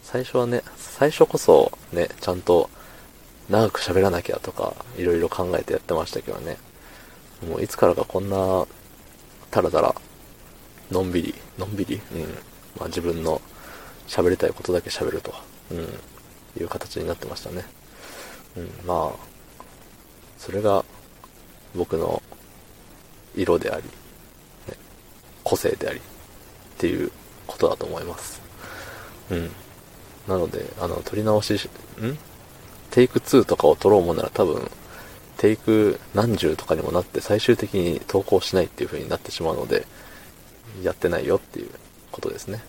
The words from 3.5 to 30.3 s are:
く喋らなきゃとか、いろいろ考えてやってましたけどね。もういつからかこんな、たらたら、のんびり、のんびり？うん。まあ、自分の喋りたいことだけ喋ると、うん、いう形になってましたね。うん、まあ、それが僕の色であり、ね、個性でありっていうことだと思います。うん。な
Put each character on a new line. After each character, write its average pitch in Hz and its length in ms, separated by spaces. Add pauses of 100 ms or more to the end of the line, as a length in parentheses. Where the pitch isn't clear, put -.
く - 100
喋 92 200
ら 98 100
な 87 100
き - 100
ゃ - 80
と - 120
か、 - 220 (240)
い 90 60
ろ 87 120
い 85 40
ろ 82 80
考 92 300
え 82 60
て - 100
や - 60
っ - 20
て - 120
ま 80 120
し - 60
た - 100
け - 100
ど 50 80
ね。 78 180 (920)
も 82 100
う 95 60
い 104 40
つ - 100
か 98 100
ら 87 80
か - 100
こ - 140
ん 98 100
な、 95 360 (840)
た 104 120
ら 87 100
た 80 100
ら、 - 140 (960)
の 95 100
ん 92 100
び 87 120
り、 - 120 (220)
の 92 80
ん 104 100
び 98 100
り？ - 160 (120)
う 87 40
ん。 82 40 (580)
ま 82 60
あ、 - 20
自 85 140
分 82 220
の 80 180 (640)
喋 - 220
り 92 80
た 85 100
い - 40
こ - 100
と - 100
だ 87 100
け - 80
喋 - 220
る 80 100
と、 - 120 (380)
う - 40
ん、 - 20 (840)
い - 20
う 85 40
形 - 300
に 80 100
な - 60
っ - 40
て - 80
ま - 100
し - 60
た - 80
ね。 87 160 (920)
う 87 40
ん、 85 80 (160)
ま 82 280
あ、 - 60 (1160)
そ - 140
れ 101 100
が 98 240 (880)
僕 87 220
の 82 240 (1120)
色 87 240
で - 120
あ - 60
り、 80 60
ね、 - 60 (1500)
個 - 120
性 - 160
で - 180
あ - 40
り 67 60
っ - 20 (760)
て 90 100
い 85 160
う - 80 (360)
こ - 100
と - 120
だ - 60
と - 100
思 80 140
い 78 40
ま - 140
す。 - 240 (920)
う 92 40
ん。 85 160 (760)
な 92 100